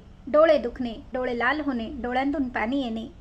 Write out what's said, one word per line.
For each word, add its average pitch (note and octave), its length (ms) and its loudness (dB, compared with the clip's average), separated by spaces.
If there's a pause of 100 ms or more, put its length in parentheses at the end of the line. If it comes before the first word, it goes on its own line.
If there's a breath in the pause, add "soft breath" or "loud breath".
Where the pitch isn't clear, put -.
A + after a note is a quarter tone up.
(260)
डोळे D4+ 320 6
दुखणे, A#3+ 420 -6 (120)
डोळे B3+ 260 -2
लाल C4+ 220 0
होणे, B3 420 -4
डोळ्यांतून C4 460 0
पाणी A#3+ 340 -2
येणे, A3+ 380 -6